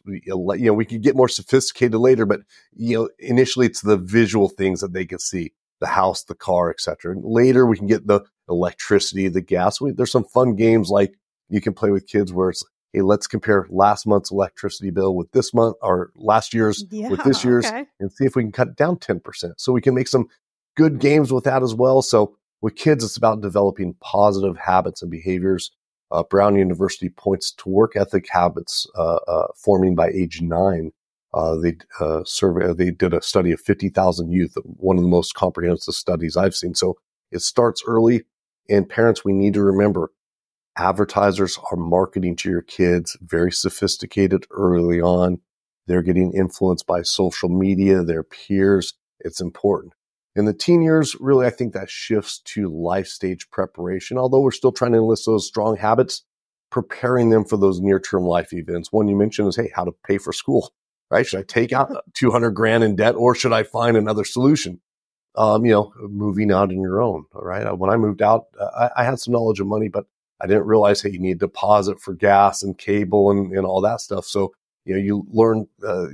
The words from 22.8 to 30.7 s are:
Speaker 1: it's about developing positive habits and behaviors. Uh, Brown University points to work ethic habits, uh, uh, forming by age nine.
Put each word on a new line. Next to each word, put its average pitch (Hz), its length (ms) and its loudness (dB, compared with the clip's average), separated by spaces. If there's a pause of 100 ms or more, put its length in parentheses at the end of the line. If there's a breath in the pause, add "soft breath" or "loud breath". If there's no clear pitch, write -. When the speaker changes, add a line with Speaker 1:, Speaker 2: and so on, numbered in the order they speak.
Speaker 1:
it's 107 140 -8
about 110 240 0
developing 95 600 0
positive 98 580 0
habits 92 440 -2
and 87 80 -10
behaviors. 90 640 -4 (400)
Uh, 85 100 0
Brown 101 320 4
University 92 540 0
points - 440 -4
to - 160 -16
work 104 280 2
ethic 98 340 0
habits, 87 560 -2 (100)
uh, 85 300 0
uh, 85 300 -2
forming 92 400 2
by 85 120 2
age 87 320 -4
nine. 85 520 -2 (420)